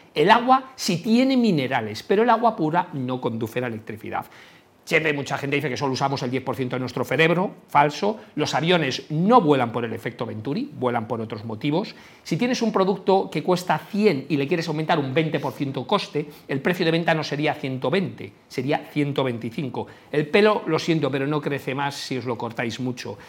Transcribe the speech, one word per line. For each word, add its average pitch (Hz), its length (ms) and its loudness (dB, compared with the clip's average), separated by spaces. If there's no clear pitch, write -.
el 165 160 4
agua 254 440 4
sí 170 260 -2
tiene 262 340 2
minerales, 131 680 0
pero 196 220 2
el 247 60 4
agua 226 260 2
pura 170 380 0
no 127 260 -4
conduce 113 400 -4
la 123 80 -2
electricidad. 107 580 -8
Siempre 156 300 2
mucha 139 240 -4
gente 139 180 -2
dice 143 140 -2
que 120 80 -4
solo 131 160 -2
usamos 135 300 0
el 123 80 -2
diez 127 120 -2
por 127 120 -4
ciento 127 200 -4
de 127 40 -2
nuestro 127 260 -4
cerebro, 165 480 2
falso. 151 500 2
Los 143 220 -2
aviones 151 560 2
no 185 280 6
vuelan 127 320 4
por 117 140 -4
el 110 80 -6
efecto - 320 -6
Venturi, 127 480 -6
vuelan 120 340 0
por 113 140 -4
otros 110 240 -8
motivos. 143 500 -2
Si - 120 -2
tienes 247 280 0
un 220 100 2
producto 190 580 4
que 151 120 -4
cuesta 180 340 2
cien 190 500 0
y 151 100 2
le 139 100 0
quieres 165 200 0
aumentar 160 300 0
un 135 160 -2
veinte 156 260 2
por 135 140 -4
ciento 135 320 -4
coste, 156 420 -2
el 135 140 -2
precio 180 220 0
de 160 80 4
venta 165 220 2
no 156 100 0
sería 147 300 -2
ciento 131 380 -4
veinte, 123 420 -4
sería 139 320 -2
ciento 143 320 0
veinticinco. 120 600 -6
El 147 160 0
pelo, 208 380 4
lo 156 140 0
siento, 156 320 0
pero 139 160 -2
no 151 120 0
crece 139 360 -4
más 139 180 -2
si - 240 -6
os 117 80 -6
lo 123 100 -4
cortáis 117 440 -4
mucho. 123 500 -6